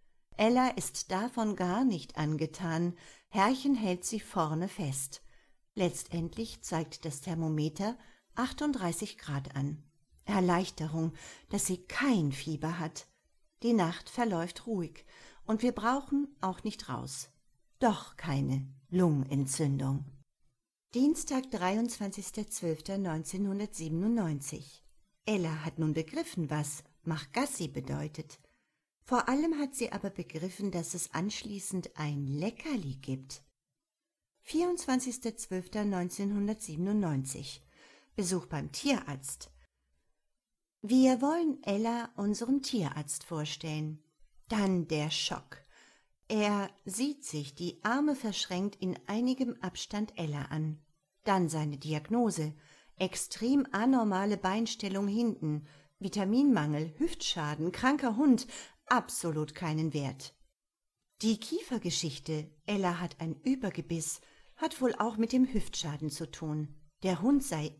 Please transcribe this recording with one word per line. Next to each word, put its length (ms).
Ella 300
ist 420
davon 460
gar 280
nicht 320
angetan. 800
Herrchen 460
hält 320
sie 140
vorne 480
fest. 540
Letztendlich 880
zeigt 420
das 160
Thermometer 760
achtunddreißig 840
Grad 380
an. 260
Erleichterung, 880
dass 160
sie 180
kein 480
Fieber 460
hat. 300
Die 120
Nacht 340
verläuft 580
ruhig 380
und 180
wir 100
brauchen 680
auch 240
nicht 240
raus. 400
Doch 380
keine 500
Lungenentzündung. 1160
Dienstag, 560
dreiundzwanzigster 1000
zwölfter 480
neunzehnhundertsiebenundneunzig. 1900
Ella 380
hat 140
nun 140
begriffen, 560
was 360
Mach 280
Gassi 340
bedeutet. 720
Vor 240
allem 300
hat 160
sie 160
aber 200
begriffen, 600
dass 240
es 180
anschließend 840
ein 320
Leckerli 680
gibt. 480
Vierundzwanzigster 920
zwölfter 480
neunzehnhundertsiebenundneunzig. 1800
Besuch 320
beim 240
Tierarzt. 800
Wir 380
wollen 440
Ella 500
unserem 480
Tierarzt 600
vorstellen. 760
Dann 380
der 240
Schock. 540
Er 420
sieht 400
sich, 320
die 260
Arme 320
verschränkt, 640
in 200
einigem 520
Abstand 560
Ella 280
an. 360
Dann 240
seine 300
Diagnose. 760
Extrem 760
anormale 640
Beinstellung 720
hinten, 580
Vitaminmangel, 1000
Hüftschaden, 720
kranker 460
Hund, 320
absolut 680
keinen 400
Wert. 400
Die 180
Kiefergeschichte, 1120
Ella 320
hat 220
ein 220
Übergebiss, 800
hat 240
wohl 180
auch 180
mit 160
dem 140
Hüftschaden 640
zu 180
tun. 460
Der 180
Hund 220
sei 360